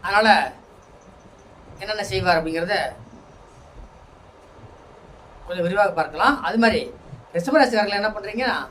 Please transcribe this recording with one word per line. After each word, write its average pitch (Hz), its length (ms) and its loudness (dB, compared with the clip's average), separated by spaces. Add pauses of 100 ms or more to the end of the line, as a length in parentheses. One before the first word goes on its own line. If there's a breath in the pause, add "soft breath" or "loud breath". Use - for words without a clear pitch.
அதனால 208 220 4 (1500)
என்னென்ன 208 300 -4
செய்வார் 180 280 2
அப்படிங்கிறத 170 380 -2 (2750)
கொஞ்சம் 175 220 -4
விரிவாக 196 320 2
பார்க்கலாம். 202 360 2 (120)
அது 226 180 -2
மாதிரி 180 160 2 (560)
ரிஷப 269 240 -2
ராசிக்காரர்கள் 208 400 0
என்ன 214 140 -2
பண்றீங்கன்னா 214 420 -4 (140)